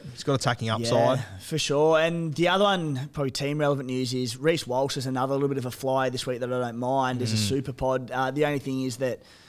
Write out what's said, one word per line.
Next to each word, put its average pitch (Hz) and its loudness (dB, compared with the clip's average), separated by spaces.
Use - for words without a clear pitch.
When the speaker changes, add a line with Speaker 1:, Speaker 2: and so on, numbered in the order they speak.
Speaker 1:
He's - -14
got 139 2
attacking 120 0
upside. 117 2
Speaker 2:
Yeah, 98 -10
for - -4
sure. 151 4
And 165 0
the 165 2
other 190 4
one, 156 0
probably 139 -2
team 143 -2
relevant 143 2
news, 127 -2
is 127 -2
Reece 160 2
Walsh 131 0
is 123 -4
another 131 0
little 139 2
bit 135 -2
of 123 -4
a 120 -4
flyer 131 0
this 123 -4
week 127 -4
that 123 -4
I 123 0
don't 120 -4
mind 127 0
as 110 0
a - 2
Speaker 1:
Mm. 104 2
Speaker 2:
super 135 -2
pod. 131 -2
Uh, 131 0
the 147 2
only 143 0
thing 131 -4
is 127 -4
that 127 -2